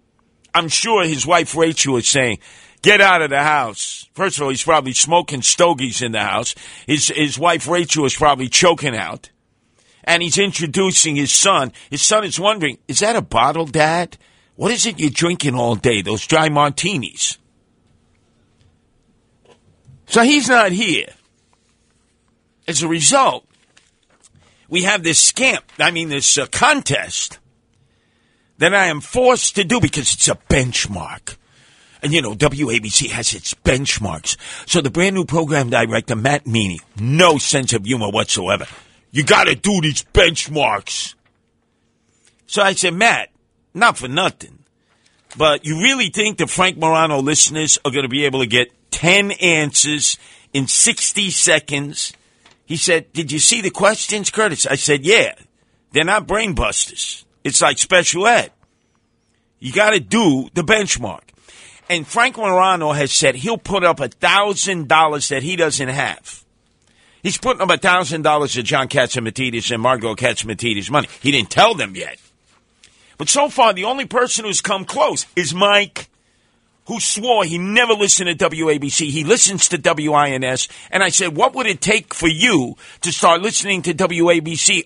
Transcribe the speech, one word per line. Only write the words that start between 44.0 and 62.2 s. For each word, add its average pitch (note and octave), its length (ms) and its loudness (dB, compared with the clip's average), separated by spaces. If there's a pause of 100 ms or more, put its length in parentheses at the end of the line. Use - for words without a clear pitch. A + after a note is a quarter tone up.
nothing, D#3+ 500 -4 (800)
but D3+ 280 2
you D#3 160 -4
really B3 280 2
think G#3 300 -2
that D3 120 -2
Frank F#3 260 0
Morano D#3+ 440 2
listeners D3+ 640 0
are C#3+ 60 -2
gonna C3+ 180 -2
be C3+ 160 -2
able C3+ 160 0
to B2+ 60 0
get B2 260 0 (180)
ten G3+ 420 2
answers D3+ 840 0 (340)
in C3+ 140 -2
sixty G#3 640 0
seconds?" D3 840 -2 (520)
He - 120 -8
said, E3 360 -2
"Did D#3+ 180 -6
you D3+ 80 -4
see A#3+ 220 2
the F#3+ 100 -2
questions, G#3 600 0
Curtis?" G3+ 360 -2
I C3+ 100 -2
said, C#3+ 280 0
"Yeah. E3+ 300 2 (580)
They're D3 120 2
not F#3 220 0
brain G3+ 280 -2
busters. - 680 -6 (200)
It's D3 160 0
like D3 180 2
special F3+ 480 2
ed. G#3+ 240 2 (1080)
You B2+ 140 -12
gotta G#3 280 4
do C3+ 540 2
the E3+ 100 -2
benchmark." C#3 640 -2 (580)
And E3+ 180 -2
Frank A#3 320 0